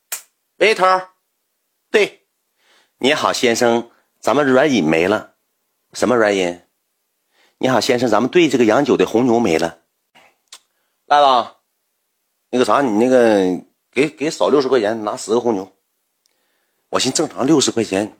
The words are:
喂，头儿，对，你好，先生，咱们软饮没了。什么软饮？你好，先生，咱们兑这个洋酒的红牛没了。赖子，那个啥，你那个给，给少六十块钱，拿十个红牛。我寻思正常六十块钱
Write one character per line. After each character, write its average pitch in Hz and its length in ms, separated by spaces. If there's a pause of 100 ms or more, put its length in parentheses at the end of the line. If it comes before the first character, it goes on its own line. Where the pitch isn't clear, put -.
(580)
喂， 202 160
头 180 100
儿， 185 260 (840)
对， 208 300 (760)
你 135 160
好， 101 180
先 117 220
生， 117 340 (320)
咱 107 140
们 147 100
软 135 280
饮 101 100
没 80 240
了。 101 280 (580)
什 - 160
么 123 80
软 104 200
饮？ 87 260 (960)
你 127 100
好， 120 120
先 123 160
生， 120 140
咱 104 100
们 127 80
兑 170 200
这 127 100
个 120 60
洋 117 200
酒 107 120
的 90 100
红 120 180
牛 117 140
没 95 180
了。 82 220 (1300)
赖 147 140
子， 131 300 (1000)
那 123 80
个 127 60
啥， 120 180
你 127 160
那 123 100
个 107 540 (300)
给， 147 160
给 151 200
少 95 200
六 139 120
十 131 60
块 123 140
钱， 107 240
拿 107 120
十 - 140
个 117 80
红 117 160
牛。 95 160 (1200)
我 - 80
寻 127 140
思 - 40
正 151 120
常 113 180
六 147 140
十 117 100
块 110 140
钱 98 360